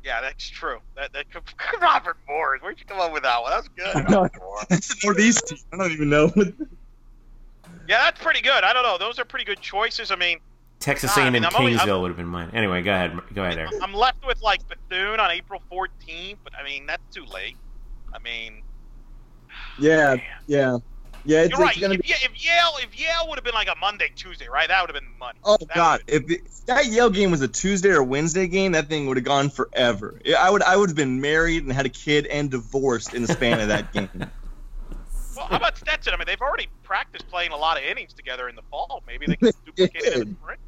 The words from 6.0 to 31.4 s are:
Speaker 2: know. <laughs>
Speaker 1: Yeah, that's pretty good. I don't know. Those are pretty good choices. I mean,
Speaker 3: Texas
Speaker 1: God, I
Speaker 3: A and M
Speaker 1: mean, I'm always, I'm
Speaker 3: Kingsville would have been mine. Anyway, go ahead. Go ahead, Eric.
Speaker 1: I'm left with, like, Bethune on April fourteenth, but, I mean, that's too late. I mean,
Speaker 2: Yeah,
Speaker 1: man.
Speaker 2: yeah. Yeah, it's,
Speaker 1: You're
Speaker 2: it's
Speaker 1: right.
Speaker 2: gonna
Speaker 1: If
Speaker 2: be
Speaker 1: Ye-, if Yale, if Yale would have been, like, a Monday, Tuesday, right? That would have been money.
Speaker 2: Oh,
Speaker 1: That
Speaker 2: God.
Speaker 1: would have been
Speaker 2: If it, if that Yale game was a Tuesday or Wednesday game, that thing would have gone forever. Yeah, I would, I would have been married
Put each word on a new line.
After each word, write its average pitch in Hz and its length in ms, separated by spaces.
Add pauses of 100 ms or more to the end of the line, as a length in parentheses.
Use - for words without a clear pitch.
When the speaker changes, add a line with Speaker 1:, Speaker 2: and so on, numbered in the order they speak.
Speaker 2:
know. 151 260
<laughs> 208 60 (1500)
Speaker 1:
Yeah, 214 160
that's 330 180
pretty 302 200
good. 247 200
I 202 100
don't 247 120
know. 208 120
Those 226 220
are 247 60
pretty 247 200
good 202 160
choices. 214 520
I 190 40
mean, 175 220 (400)
Speaker 3:
Texas 139 380
Speaker 1:
God, 139 60
I - 20
Speaker 3:
A - 20
and 123 100
M 117 60
Speaker 1:
mean, 123 80
I'm - 60
always, 120 240
I'm - 80
Speaker 3:
Kingsville 95 140
would 90 80
have 85 60
been 87 100
mine. 87 280
Anyway, 98 280
go 101 100
ahead. 87 260 (160)
Go 101 100
ahead, 85 140
Eric. 82 140 (100)
Speaker 1:
I'm 196 100
left 247 320
with, 247 160
like, 202 280
Bethune 196 500
on 190 140
April 185 360
fourteenth, 180 760
but, - 140
I 139 40
mean, 139 240
that's 160 160 (100)
too 165 120
late. 101 320 (580)
I 113 60
mean, 113 420 (1160)
Speaker 2:
Yeah, 147 340
Speaker 1:
man. 123 80 (240)
Speaker 2:
yeah. 135 320 (460)
Yeah, 156 180
it's, 170 80
Speaker 1:
You're 294 180
Speaker 2:
it's 220 80
Speaker 1:
right. 170 40
Speaker 2:
gonna 196 140
Speaker 1:
If 180 80
Speaker 2:
be - 60
Speaker 1:
Ye-, 339 140
if - 220
Yale, 339 280 (100)
if 233 160
Yale 330 300
would 302 80
have 240 80
been, 240 100
like, 208 140
a 170 120
Monday, 185 340
Tuesday, 143 340
right? 151 200
That 185 140
would 160 120
have 139 80
been 123 160
money. 123 260
Speaker 2:
Oh, 160 140
Speaker 1:
That 156 160
Speaker 2:
God. 160 320
Speaker 1:
would 147 80
have 143 140
been 170 80
Speaker 2:
If - 60
it, - 40
if - 200
that 269 200
Yale 233 240
game 190 220
was 147 100
a 123 60
Tuesday 190 420
or 151 140
Wednesday 160 420
game, 190 260
that 156 160
thing 151 180
would 131 100
have 123 80
gone 139 260
forever. 120 720
Yeah, 160 120
I 185 140
would, 202 120
I 180 140
would 202 120
have 151 80
been 131 240
married 160 440